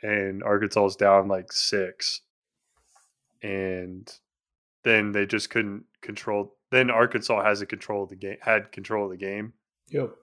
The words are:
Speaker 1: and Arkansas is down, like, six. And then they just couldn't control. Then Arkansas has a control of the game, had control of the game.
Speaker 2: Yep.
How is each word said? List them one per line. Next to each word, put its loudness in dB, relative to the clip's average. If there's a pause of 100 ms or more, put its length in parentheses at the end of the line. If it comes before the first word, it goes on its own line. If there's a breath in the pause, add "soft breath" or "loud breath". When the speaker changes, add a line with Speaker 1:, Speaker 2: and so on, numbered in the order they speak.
Speaker 1:
and -2
Arkansas 2
is 0
down, 6
like, -4
six. -4 (1200)
And -6 (720)
then 4
they 2
just -2
couldn't -4 (180)
control. -6 (140)
Then 4
Arkansas 2
has 2
a -8
control -6
of -8
the -16
game, -10
had 0
control -4
of -6
the -12
game. -8 (380)
Speaker 2:
Yep. -4 (120)